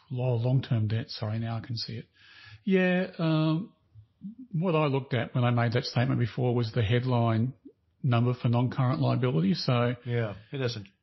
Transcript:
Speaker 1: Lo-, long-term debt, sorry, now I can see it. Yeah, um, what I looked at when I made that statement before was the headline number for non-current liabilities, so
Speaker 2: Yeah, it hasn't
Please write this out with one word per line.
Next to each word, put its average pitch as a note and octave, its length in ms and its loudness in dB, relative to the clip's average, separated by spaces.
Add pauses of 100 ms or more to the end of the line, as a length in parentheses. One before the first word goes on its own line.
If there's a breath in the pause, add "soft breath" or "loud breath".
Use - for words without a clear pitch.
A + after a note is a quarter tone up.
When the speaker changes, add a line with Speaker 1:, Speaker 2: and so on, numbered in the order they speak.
(120)
Speaker 1:
Lo-, B2+ 240 -2
long-term A#2+ 520 0
debt, A2 220 -2
sorry, G#2+ 300 -6
now A2+ 180 -6
I A2 80 -10
can A#2 120 -8
see - 160 -10
it. A2+ 120 -12 (580 loud breath)
Yeah, F#3 440 2 (100)
um, D#3+ 540 0 (800)
what F3 240 0
I D#3 100 4
looked C3+ 300 -2
at A#2 180 -2
when B2 100 2
I A#2+ 60 4
made A#2+ 240 2
that C3 120 0
statement B2 340 0
before B2 340 0
was A#2 200 0
the A#2+ 100 0
headline A#2 720 2 (500)
number B2 320 2
for B2 140 -2
non-current B2 520 0
liabilities, C3 640 0
so A#2+ 300 2 (100)
Speaker 2:
Yeah, A#2 300 -2 (160)
it C#3+ 80 -8
hasn't A#2 260 -4 (180)